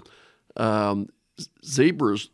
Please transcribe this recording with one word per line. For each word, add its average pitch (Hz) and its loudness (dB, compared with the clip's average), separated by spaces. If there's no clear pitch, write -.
um, 104 -2
z-, - -14
zebras, 139 0